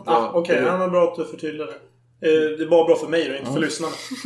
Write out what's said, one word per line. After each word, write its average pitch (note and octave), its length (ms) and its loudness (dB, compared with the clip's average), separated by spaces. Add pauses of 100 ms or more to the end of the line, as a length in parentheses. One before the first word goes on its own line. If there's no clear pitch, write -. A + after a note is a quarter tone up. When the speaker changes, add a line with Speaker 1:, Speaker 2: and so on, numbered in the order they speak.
Speaker 1:
vad E3 100 4
Speaker 2:
Ah, D#3 180 0
okej. F3 220 2
Speaker 1:
beror E3 140 2
Speaker 2:
Ja, F3+ 80 0
men F#3 140 -2
bra F3 200 2
att - 40 -10
du D#3+ 100 -6
förtydligade. D3+ 460 -10
Eh, - 60 -16 (800)
det D#3+ 60 -6
är D#3 60 -4
bara E3 160 6
bra E3 100 6
för D3+ 120 -2
mig D#3 220 0
och C3 60 -6
inte C#3 100 -8
för B2+ 60 -6
Speaker 1:
Mm. C#3 120 0
Speaker 2:
lyssnarna. D#3+ 300 -4 (320)